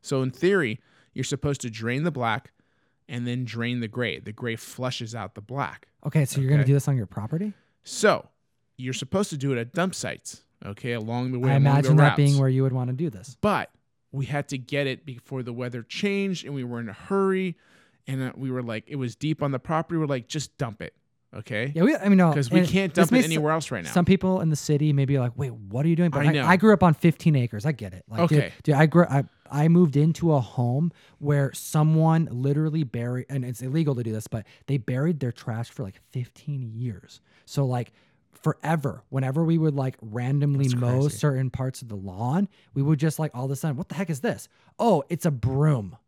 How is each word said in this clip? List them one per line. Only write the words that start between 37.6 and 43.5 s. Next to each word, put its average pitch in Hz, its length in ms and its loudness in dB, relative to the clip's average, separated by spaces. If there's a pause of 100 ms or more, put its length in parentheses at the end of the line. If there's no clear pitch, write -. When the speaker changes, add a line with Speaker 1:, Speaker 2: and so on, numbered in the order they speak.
Speaker 2:
like, 123 280 -4 (380)
forever, 151 800 -4
whenever 135 340 -2
we 165 140 2
would, 156 180 2
like, 131 260 -2
randomly 135 680 0
Speaker 1:
That's 123 80 0
Speaker 2:
mow 123 260 2
Speaker 1:
crazy. 147 160 0
Speaker 2:
certain 131 320 0
parts 131 320 -6
of 120 60 -16
the 107 80 -10
lawn, 110 540 -2 (240)
we 139 80 -2
would 143 180 2
just, 156 200 -2
like, 156 140 -4
all 127 120 -6
of 135 60 -4